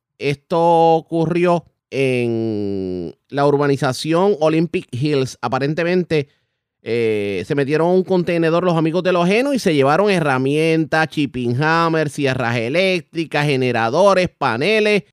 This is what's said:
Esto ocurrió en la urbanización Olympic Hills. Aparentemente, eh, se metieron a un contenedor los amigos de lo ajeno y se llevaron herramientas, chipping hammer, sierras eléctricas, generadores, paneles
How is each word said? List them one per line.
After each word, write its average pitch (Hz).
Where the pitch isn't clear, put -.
Esto 143
ocurrió 165
en 107
la 139
urbanización 143
Olympic 160
Hills. 135
Aparentemente, 156
eh, 107
se 120
metieron 147
a 180
un 185
contenedor 170
los 170
amigos 165
de 185
lo 175
ajeno 233
y 254
se 180
llevaron 151
herramientas, 156
chipping 123
hammer, 160
sierras 127
eléctricas, 156
generadores, 139
paneles 196